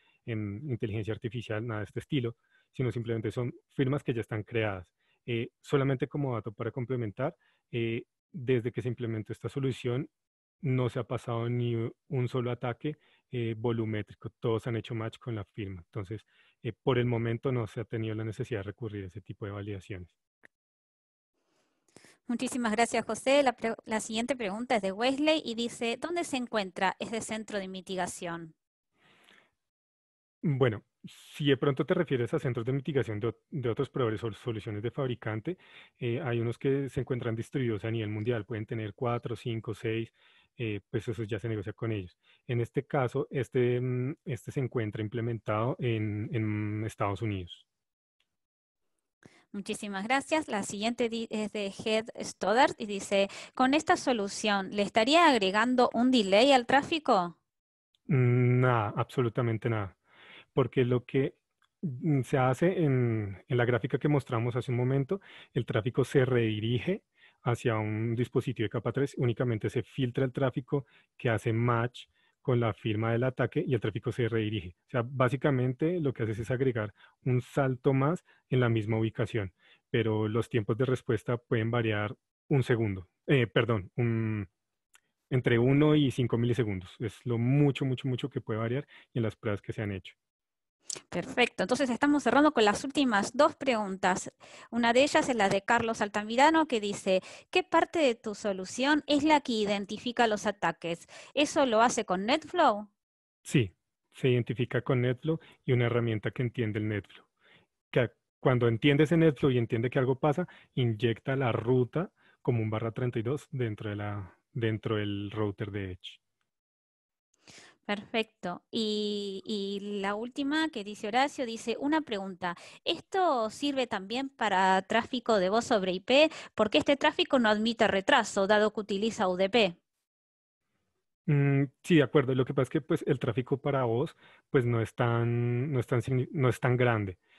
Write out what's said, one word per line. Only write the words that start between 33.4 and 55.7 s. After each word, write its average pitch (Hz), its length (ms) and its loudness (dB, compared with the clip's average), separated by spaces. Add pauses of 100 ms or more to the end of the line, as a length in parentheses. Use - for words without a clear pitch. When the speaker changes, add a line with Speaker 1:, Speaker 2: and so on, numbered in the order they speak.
Speaker 1:
de 127 180 -4
otros 120 220 -2
proveedores 110 340 -2
o 113 80 -6
soluciones 107 500 -8
de 117 80 -4
fabricante, 120 640 -6 (420)
eh, 120 220 -4
hay 120 200 -2
unos 117 180 -4
que 139 300 -2
se 135 120 -6
encuentran 120 360 -4
distribuidos 113 480 -4
a 113 60 -4
nivel 110 200 -4
mundial, 107 340 -4
pueden 107 220 -8
tener 107 280 -8
cuatro, 120 420 -4
cinco, 113 380 -8
seis, 113 380 -6 (460)
eh, 107 220 -6 (100)
pues 110 160 -4
eso 117 160 -6
ya 107 160 -4
se 117 100 -6
negocia 107 260 -6
con 113 180 -4
ellos. 95 240 -8 (300)
En 120 140 -2
este 123 240 -2
caso, 135 460 -2
este, 123 500 0
mm, 127 440 -4
este - 260 -8
se 147 100 -4
encuentra 113 420 -4
implementado 113 760 -2
en, 107 540 -2
en 107 520 -2
Estados 101 380 -4
Unidos. 98 440 -6 (1900)
Speaker 2:
Muchísimas 202 520 -8
gracias. 277 440 0
La 208 140 -2
siguiente 226 460 -2
di-, 226 220 -6
es 214 220 -4
de 202 200 -6 (120)
Head 220 220 0 (140)
Stoddard 226 580 2
y 233 80 -8
dice, 196 420 0 (260)
"Con 254 200 4
esta 320 220 2
solución, 202 720 0
¿le 208 120 0
estaría 269 460 6
agregando 233 640 4